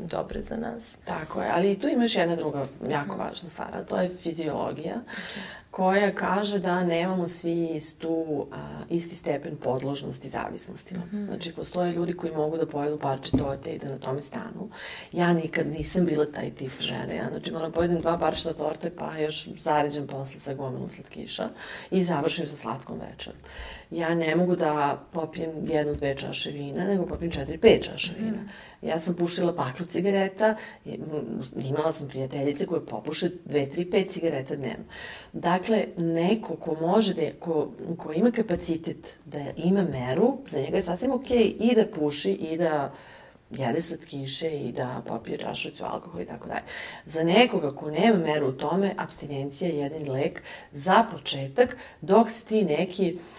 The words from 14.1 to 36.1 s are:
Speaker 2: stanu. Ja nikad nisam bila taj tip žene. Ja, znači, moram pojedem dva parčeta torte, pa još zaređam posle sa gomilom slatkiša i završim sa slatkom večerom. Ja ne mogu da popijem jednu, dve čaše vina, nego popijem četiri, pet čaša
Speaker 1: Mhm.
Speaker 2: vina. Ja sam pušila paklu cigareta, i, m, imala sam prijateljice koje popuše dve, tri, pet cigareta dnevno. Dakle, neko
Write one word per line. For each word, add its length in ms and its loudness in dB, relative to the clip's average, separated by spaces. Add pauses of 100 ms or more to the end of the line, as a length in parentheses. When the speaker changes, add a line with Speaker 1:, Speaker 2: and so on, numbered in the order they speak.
Speaker 2:
stanu. 480 -10 (440)
Ja 200 4
nikad 360 2
nisam 380 2
bila 200 4
taj 240 -6
tip 300 -8
žene. 360 -4
Ja, 140 -4
znači, 220 -6
moram 200 -2
pojedem 280 4
dva 180 2
parčeta 360 0
torte, 360 -4
pa 280 -8
još 320 0
zaređam 560 0
posle 340 -8
sa 140 -6
gomilom 360 -6
slatkiša 580 -8 (420)
i 140 6
završim 420 2
sa 100 -10
slatkom 440 -8
večerom. 380 -12 (520)
Ja 240 0
ne 220 2
mogu 200 6
da 460 2 (100)
popijem 380 -4 (140)
jednu, 300 2
dve 220 0
čaše 340 -4
vina, 340 -4
nego 220 2
popijem 260 -4
četiri, 260 -4
pet 260 10
čaša 280 -4
Speaker 1:
Mhm. 120 -4
Speaker 2:
vina. 140 0 (440)
Ja 160 0
sam 180 0
pušila 380 2
paklu 320 -4
cigareta, 720 4 (280)
i, 100 -8
m, 60 -8 (580)
imala 340 0
sam 160 -6
prijateljice 580 -2
koje 200 -2
popuše 440 -2 (140)
dve, 220 2
tri, 180 -2
pet 260 2
cigareta 460 -2
dnevno. 280 -6 (480)
Dakle, 520 2 (120)
neko 600 2